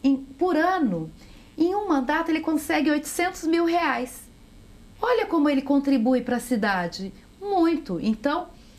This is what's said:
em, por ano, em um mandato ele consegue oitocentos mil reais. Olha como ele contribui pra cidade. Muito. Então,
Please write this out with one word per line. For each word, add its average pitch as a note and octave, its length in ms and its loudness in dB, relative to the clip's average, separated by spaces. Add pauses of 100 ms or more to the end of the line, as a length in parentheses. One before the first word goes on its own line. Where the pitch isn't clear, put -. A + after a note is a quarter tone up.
em, C4+ 140 4
por E4+ 400 -2
ano, D4 520 0 (480)
em E4+ 160 2
um G#4 140 -2
mandato D#4 460 0
ele D4+ 80 0
consegue D#4 500 0
oitocentos E4+ 540 -2
mil E4+ 200 2
reais. D4+ 680 -2 (720)
Olha A#4 220 2
como D4+ 240 2
ele C4+ 120 2
contribui C4+ 580 2
pra B3 180 -2
cidade. G3 760 -2 (280)
Muito. F4 600 0
Então, C#4+ 460 -2 (320)